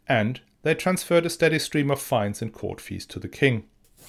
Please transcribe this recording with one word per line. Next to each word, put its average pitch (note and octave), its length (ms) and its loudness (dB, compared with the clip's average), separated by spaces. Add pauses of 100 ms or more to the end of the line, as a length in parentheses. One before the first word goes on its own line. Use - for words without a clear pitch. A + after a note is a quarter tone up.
and A#2+ 340 2 (200)
they D#3 140 2
transferred F3 500 2
a E3 40 -2
steady D#3+ 280 2
stream C#3+ 320 0
of C#3 120 0
fines G#2 400 -2
and A2+ 100 -6
court - 300 -10
fees G2 240 -10
to - 140 -12
the G2 100 -8
king. B2+ 340 2 (460)